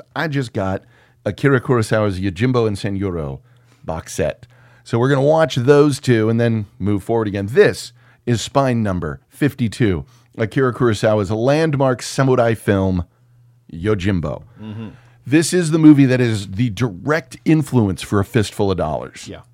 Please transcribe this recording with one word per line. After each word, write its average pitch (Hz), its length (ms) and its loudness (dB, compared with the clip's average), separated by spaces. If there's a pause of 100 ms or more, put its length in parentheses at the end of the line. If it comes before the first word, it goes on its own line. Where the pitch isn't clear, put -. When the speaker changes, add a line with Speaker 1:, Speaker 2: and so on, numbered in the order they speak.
(160)
Speaker 1:
I 156 120 -4
just 139 260 -6
got 95 300 -4 (420)
Akira 135 340 0
Kurosawa's 107 600 0
Yojimbo 110 480 0
and 101 100 -4
Senjuro 90 640 -6 (440)
box 82 300 -10
set. - 320 -6 (380)
So 117 160 -2
we're 131 100 2
gonna 139 140 2
watch 156 320 2
those 143 440 4
two 110 300 2
and 113 100 2
then 113 280 0 (100)
move 98 260 -2
forward 113 240 -2
again. 98 200 -6
This 135 460 0 (340)
is 120 140 0
spine 127 420 0
number 85 460 -4
fifty-two, 107 760 -2 (320)
Akira 120 360 -2
Kurosawa's 107 580 0
landmark 135 680 0
samurai 127 520 0
film, 95 520 0 (680)
Yojimbo. 87 720 -4 (180)
Speaker 2:
Mm-hmm. 107 280 -14 (360)
Speaker 1:
This 156 280 0
is 175 180 0
the 165 80 0
movie 147 260 8
that 127 160 2
is 107 300 -2
the 117 180 -2
direct 123 720 -4
influence 127 580 2
for 104 180 -2
A 98 60 0
Fistful 104 460 -2
of 90 60 -4
Dollars. 76 500 -8
Speaker 2:
Yeah. 82 140 -16 (120)